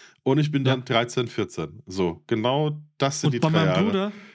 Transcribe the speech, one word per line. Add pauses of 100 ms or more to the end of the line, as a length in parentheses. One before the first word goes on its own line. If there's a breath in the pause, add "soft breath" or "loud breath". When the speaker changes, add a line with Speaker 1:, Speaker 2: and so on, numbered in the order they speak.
(240 loud breath)
Speaker 1:
und
ich
bin
dann
Speaker 2:
Ja.
Speaker 1:
dreizehn,
vierzehn.
So,
genau (160)
das
sind
Speaker 2:
Und
Speaker 1:
die
Speaker 2:
bei
Speaker 1:
drei
Speaker 2:
meinem
Speaker 1:
Jahre.
Speaker 2:
Bruder, (220 loud breath)